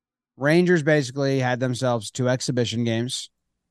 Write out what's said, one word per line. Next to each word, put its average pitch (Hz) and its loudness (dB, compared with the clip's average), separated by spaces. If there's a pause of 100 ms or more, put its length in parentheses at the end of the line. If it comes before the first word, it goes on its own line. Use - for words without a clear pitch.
(380)
Rangers 170 4
basically 139 0
had 123 0
themselves 123 -2
two 123 0
exhibition 120 -2
games. 117 -4 (420)